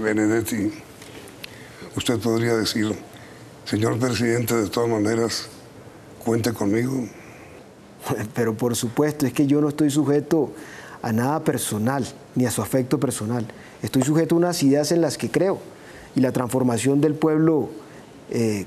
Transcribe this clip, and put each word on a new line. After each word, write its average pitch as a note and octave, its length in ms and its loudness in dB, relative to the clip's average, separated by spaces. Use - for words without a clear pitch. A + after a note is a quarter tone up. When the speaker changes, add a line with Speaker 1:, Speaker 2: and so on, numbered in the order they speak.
Speaker 1:
Benedetti, G#2+ 720 0
usted A#2+ 240 -2
podría A#2 380 2
decir, G#2+ 360 0
"Señor A2+ 360 0
presidente, A#2 560 2
de A2 120 2
todas A#2+ 220 0
maneras, A2+ 580 0
cuente A2+ 260 2
conmigo". A#2 540 0
Speaker 2:
Pero A2+ 220 0
por A#2+ 200 0
supuesto, D3 520 0
es B2 40 -2
que D3 140 4
yo C#3+ 160 4
no D3+ 80 2
estoy D3 220 2
sujeto C#3+ 600 2
a A#2 100 -2
nada C#3 300 0
personal, B2+ 640 0
ni B2+ 140 2
a A2+ 40 -2
su A2+ 120 -2
afecto C3 360 0
personal. A#2 460 -2
Estoy C3 180 2
sujeto D#3 340 4
a E3+ 40 6
unas F3 240 0
ideas C#3+ 280 4
en E3+ 100 4
las D3 160 0
que A#2 120 -4
creo, E3+ 300 0
y B2 60 4
la B2+ 100 4
transformación B2+ 680 2
del D3+ 140 4
pueblo, D#3 560 4
eh, A2 360 0